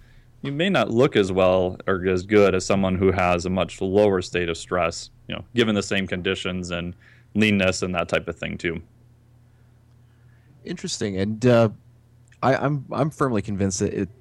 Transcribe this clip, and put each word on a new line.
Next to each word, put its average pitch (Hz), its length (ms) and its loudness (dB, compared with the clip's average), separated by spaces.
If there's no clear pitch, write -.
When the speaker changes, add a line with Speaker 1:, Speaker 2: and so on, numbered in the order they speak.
Speaker 1:
you 139 120 -8
may 156 180 -2
not 135 200 0
look 117 260 2
as 98 160 2
well 92 540 2
or 92 200 -2
as 92 180 0
good 101 300 4
as 92 100 -2
someone 98 320 0
who 95 160 2
has 90 320 0
a 92 60 -4
much 90 300 -2
lower 98 420 2
state 87 260 -4
of 82 80 -4
stress, 85 540 -4
you 85 60 -8
know, 82 100 -12
given 110 200 2
the 101 80 0
same 98 240 -2
conditions 92 640 -4
and 87 240 -6
leanness 101 480 2
and 90 120 -4
that 85 140 -2
type 80 200 -2
of 87 80 -8
thing 82 200 -8
too. 85 240 -6
Speaker 2:
Interesting. 113 540 -6
And, 107 280 -2
uh, 117 220 6
I, 127 140 2
I'm, 139 360 -2
I'm 135 180 -2
firmly 123 320 -2
convinced 98 380 -2
that 101 140 0
it, 95 140 -2